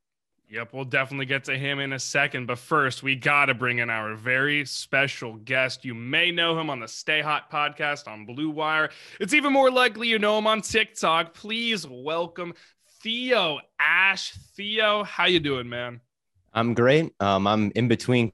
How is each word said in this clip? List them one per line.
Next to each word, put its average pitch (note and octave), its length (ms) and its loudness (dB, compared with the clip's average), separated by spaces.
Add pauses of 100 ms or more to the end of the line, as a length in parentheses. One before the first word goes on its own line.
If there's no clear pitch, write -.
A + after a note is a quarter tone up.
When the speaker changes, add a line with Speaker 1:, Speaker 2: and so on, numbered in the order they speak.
(500)
Speaker 1:
Yep, A2+ 240 -10
we'll C3+ 120 -8
definitely C3+ 400 -2
get C#3 200 -4
to C3+ 120 -4
him C#3 220 -4
in C#3 140 -6
a C3 60 -6
second, C#3+ 460 -2
but A#2+ 140 -4
first, C#3 420 0
we C3+ 140 0
gotta C#3 400 2
bring A#2+ 240 -2
in A#2 100 -2
our A2 240 -4
very C3 520 0
special C3 720 -2
guest. C3 460 -2
You B2 120 -8
may D3 360 0
know E3+ 280 0
him D#3 100 -4
on E3 100 -6
the A2+ 80 -10
Stay D3+ 340 -4
Hot D3 280 -4
podcast D3 580 -4
on G#2+ 180 -14
Blue C3 240 -6
Wire. D#3 400 0 (300)
It's G#3 140 -2
even D4 180 2
more C4+ 200 6
likely A#3 380 2
you A3 100 2
know G#3 180 2
him G#3+ 80 0
on A3 160 2
TikTok. E3+ 720 0
Please A3 540 -4
welcome E3 680 -6 (480)
Theo A3+ 580 0 (200)
Ash. F#3 540 4 (220)
Theo, G#3+ 480 0
how F3+ 220 -2
you F3+ 140 6
doing, C3+ 300 -2
man? A#2+ 320 -8 (520)
Speaker 2:
I'm A#2 220 2
great. C3+ 440 4
Um, G2 280 4
I'm G#2 260 4
in A#2+ 140 2
between A#2 460 2